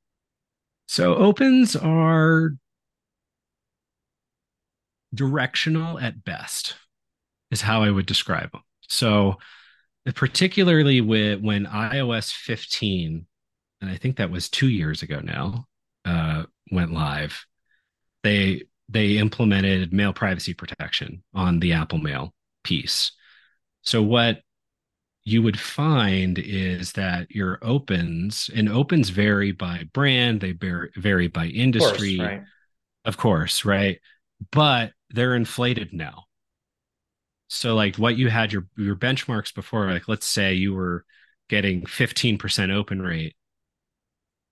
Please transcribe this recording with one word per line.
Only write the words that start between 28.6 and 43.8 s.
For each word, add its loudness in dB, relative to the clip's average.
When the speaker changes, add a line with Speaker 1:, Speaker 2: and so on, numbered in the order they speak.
Speaker 1:
opens 2
vary 2
by -8
brand, 2
they -4
var-, -6
vary 2
by -2
industry. 2
Speaker 2:
Of -2
course, -2
right. -12
Speaker 1:
Of -4
course, 0
right? 2
But 2
they're 0
inflated -2
now. -10
So, -2
like, 2
what 2
you 2
had 0
your, -4
your -2
benchmarks -4
before, -4
like, -6
let's -4
say 0
you 0
were -4
getting 0
fifteen 0
percent -2
open -2
rate, -6